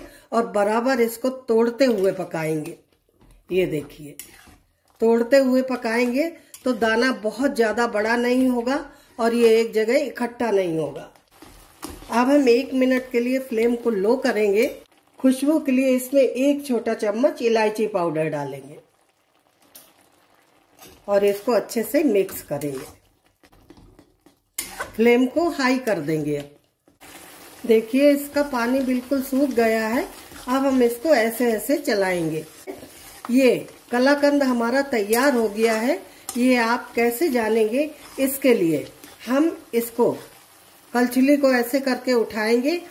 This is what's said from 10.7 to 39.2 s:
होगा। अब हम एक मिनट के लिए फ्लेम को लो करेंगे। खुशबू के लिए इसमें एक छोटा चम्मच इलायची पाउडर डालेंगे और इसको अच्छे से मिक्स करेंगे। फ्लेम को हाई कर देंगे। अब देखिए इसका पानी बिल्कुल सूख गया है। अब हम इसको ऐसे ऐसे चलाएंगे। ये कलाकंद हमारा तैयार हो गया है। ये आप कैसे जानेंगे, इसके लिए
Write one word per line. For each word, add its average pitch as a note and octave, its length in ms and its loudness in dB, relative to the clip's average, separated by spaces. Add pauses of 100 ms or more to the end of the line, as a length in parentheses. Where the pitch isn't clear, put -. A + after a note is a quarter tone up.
होगा। D3 320 -8 (1000)
अब B3 180 2
हम C#4+ 200 4
एक C4 260 2
मिनट B3+ 360 2
के A#3+ 80 0
लिए B3+ 220 0
फ्लेम A#3+ 360 0
को A#3+ 140 -2
लो G#3 260 2
करेंगे। G#3+ 500 0 (520)
खुशबू C#4 400 2
के C#4+ 120 -4
लिए B3+ 240 2
इसमें C4+ 260 2
एक C#4 460 0
छोटा A3+ 280 -2
चम्मच A3+ 480 -2
इलायची A3 460 0
पाउडर D#3+ 400 -2
डालेंगे C#3 500 -10 (2250)
और G3+ 180 2
इसको G3+ 280 0
अच्छे G#3+ 320 -2
से D#4 200 0
मिक्स G3+ 380 0
करेंगे। C#3+ 520 -8 (2000)
फ्लेम A#3+ 320 4
को D#4+ 220 0
हाई C4 300 0
कर G#3 220 -2
देंगे। D3 360 -2
अब C#3+ 180 -12 (1080)
देखिए A#3 480 4
इसका C#4+ 320 -2
पानी B3+ 380 -2
बिल्कुल B3+ 420 -2
सूख C4 280 0
गया A3 360 2
है। B3 140 -2
अब - 640 -4
हम C4 180 2
इसको A#3+ 260 0
ऐसे A#3 420 2
ऐसे B3 280 -2
चलाएंगे। F3+ 640 -2 (840)
ये B3 260 4 (360)
कलाकंद C#4+ 520 2
हमारा A#3+ 440 0
तैयार A#3+ 460 0
हो A3+ 160 2
गया A3 260 0
है। B3+ 240 -2 (380)
ये B3+ 200 4
आप A#3 360 -2
कैसे A#3+ 360 0
जानेंगे, A3+ 600 0 (300)
इसके C4+ 340 2
लिए E3 320 0 (400)